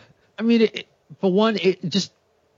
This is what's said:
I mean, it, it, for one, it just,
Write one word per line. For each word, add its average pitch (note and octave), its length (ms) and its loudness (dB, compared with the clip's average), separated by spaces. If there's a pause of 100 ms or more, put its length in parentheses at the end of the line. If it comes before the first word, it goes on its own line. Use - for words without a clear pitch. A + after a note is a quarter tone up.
(360)
I G#3 60 -8
mean, A#3 180 4
it, - 140 0
it, - 120 -12 (320)
for F#3+ 120 0
one, G#3+ 260 2
it F3+ 320 -2
just, F#3 220 -4 (460)